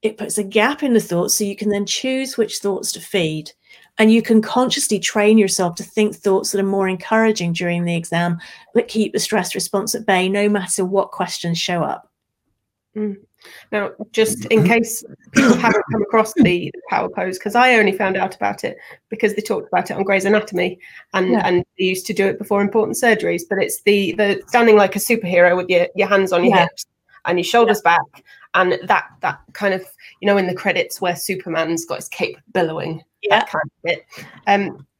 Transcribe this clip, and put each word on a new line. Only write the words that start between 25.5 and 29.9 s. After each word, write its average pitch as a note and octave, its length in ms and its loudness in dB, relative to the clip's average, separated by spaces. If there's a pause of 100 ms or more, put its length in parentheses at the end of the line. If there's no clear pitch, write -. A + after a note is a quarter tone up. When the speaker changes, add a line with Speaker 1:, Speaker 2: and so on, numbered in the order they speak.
Speaker 2:
with F3+ 120 -4
your, F3+ 260 4
your G3 140 0
hands G3 240 2
on F3 120 2
your A#3 100 4
Speaker 1:
Yeah. F3+ 80 6
Speaker 2:
hips - 240 -4 (400)
and F3 120 0
your F3 60 -2
shoulders A3 400 2
Speaker 1:
Yeah. E3+ 120 4
Speaker 2:
back, - 280 -4 (300)
and F3+ 240 2 (100)
that, G3 160 2 (160)
that - 200 -6 (120)
kind G3 220 -2
of, F#3 100 -8 (360)